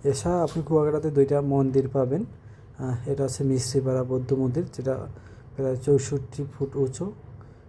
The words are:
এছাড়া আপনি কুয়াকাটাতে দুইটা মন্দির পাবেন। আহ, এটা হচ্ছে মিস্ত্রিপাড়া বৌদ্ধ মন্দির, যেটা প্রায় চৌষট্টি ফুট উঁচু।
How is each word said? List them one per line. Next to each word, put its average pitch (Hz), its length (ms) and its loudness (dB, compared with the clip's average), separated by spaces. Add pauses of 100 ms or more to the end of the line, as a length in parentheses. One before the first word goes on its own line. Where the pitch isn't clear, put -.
এছাড়া 170 380 2
আপনি 160 200 -2
কুয়াকাটাতে 151 480 2
দুইটা 143 300 4
মন্দির 135 520 2
পাবেন। 139 320 0 (540)
আহ, 127 300 -4
এটা 139 140 -2
হচ্ছে 135 220 -2
মিস্ত্রিপাড়া 131 600 0
বৌদ্ধ 127 280 -2
মন্দির, 131 320 0 (120)
যেটা 131 300 -4 (500)
প্রায় 131 200 0
চৌষট্টি 139 680 2 (140)
ফুট 139 180 -4
উঁচু। 139 360 -2 (560)